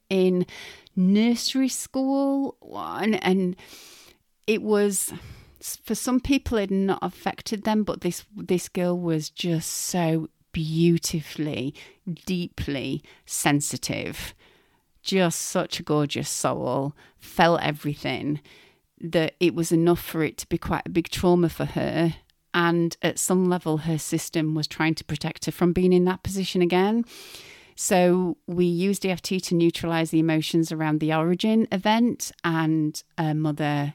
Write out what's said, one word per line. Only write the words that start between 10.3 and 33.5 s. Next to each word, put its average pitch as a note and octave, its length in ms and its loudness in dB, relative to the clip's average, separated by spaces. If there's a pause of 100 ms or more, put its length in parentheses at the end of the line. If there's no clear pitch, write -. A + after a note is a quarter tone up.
beautifully, D#3+ 1200 0 (500)
deeply D3 800 -6 (220)
sensitive, - 1080 -2 (720)
just F3+ 380 2
such - 380 -4
a F3 40 -10
gorgeous D3 460 0
soul, C3 640 -2 (240)
felt E3+ 440 2
everything, D3 800 -4 (600)
that E3 400 -2
it D#3+ 160 2
was E3 160 -2
enough E3+ 300 4
for D#3+ 220 -4
it - 140 -4
to - 100 -14
be E3+ 100 -2
quite - 280 -6
a E3+ 60 -8
big E3+ 180 -2
trauma F3 400 2
for C#3+ 160 -4
her. D3 500 0 (380)
And E3+ 480 0
at E3+ 160 -2
some F#3 320 2
level, E3 280 0
her D#3+ 200 -2
system D#3 580 -4
was D3+ 120 -2
trying D#3+ 280 0
to - 100 -10
protect - 400 -8
her D#3 80 -2
from F3 180 2
being F#3 220 4
in F3+ 120 6
that F#3 160 -2
position F#3+ 400 -2
again. F#3+ 440 2 (720)
So F3+ 720 4
we F3 200 0
used F#3 400 0
E F#3+ 40 0
F F3 120 -4
T F#3+ 180 -4
to F3+ 160 -2
neutralise E3+ 560 2
the D#3+ 80 4
emotions D#3+ 520 2
around D#3 280 0
the D#3 140 0
origin F3+ 580 2
event. G#3+ 600 0 (120)
And D#3+ 580 0 (160)
her D#3 160 0
mother D3 600 -2